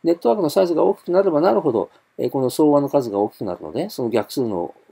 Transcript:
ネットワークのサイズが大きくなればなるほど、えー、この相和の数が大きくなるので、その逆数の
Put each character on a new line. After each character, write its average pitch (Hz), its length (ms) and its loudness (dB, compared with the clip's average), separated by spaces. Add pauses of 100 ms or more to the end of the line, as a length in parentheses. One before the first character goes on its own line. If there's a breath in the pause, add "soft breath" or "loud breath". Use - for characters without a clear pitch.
ネ 165 100 2
ッ 170 60 -2
ト 240 100 0
ワ 233 60 4
ー 214 40 -6
ク 196 40 0
の 151 80 0
サ 190 120 2
イ 180 40 2
ズ 170 80 0
が 156 80 2
大 190 140 2
き - 80 -20
く - 80 -8
な 185 100 4
れ 196 80 2
ば 147 100 2
な 190 140 4
る 208 60 0
ほ 151 120 0
ど、 107 180 -2 (280 soft breath)
え 123 80 -4
ー、 123 40 -2
こ 139 100 -2
の 127 100 0
相 151 200 2
和 143 100 4
の 139 80 -2
数 131 220 -2
が 98 80 -4
大 107 120 0
き - 80 -20
く 127 60 -8
な 92 100 -6
る - 80 -14
の 78 100 -12
で、 151 160 -4
そ - 140 -8
の 117 80 -4
逆 113 220 -12
数 139 100 -4
の 98 320 -4 (180)